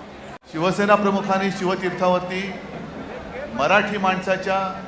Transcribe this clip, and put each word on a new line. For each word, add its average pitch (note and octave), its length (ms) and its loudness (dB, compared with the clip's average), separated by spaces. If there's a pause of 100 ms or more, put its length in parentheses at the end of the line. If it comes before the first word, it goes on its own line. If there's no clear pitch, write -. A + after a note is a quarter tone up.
(520)
शिवसेना F#3+ 440 4
प्रमुखांनी G3 560 2
शिवतीर्थावरती F3+ 1000 0 (1000)
मराठी G3+ 440 2
माणसाच्या, F#3+ 600 0 (300)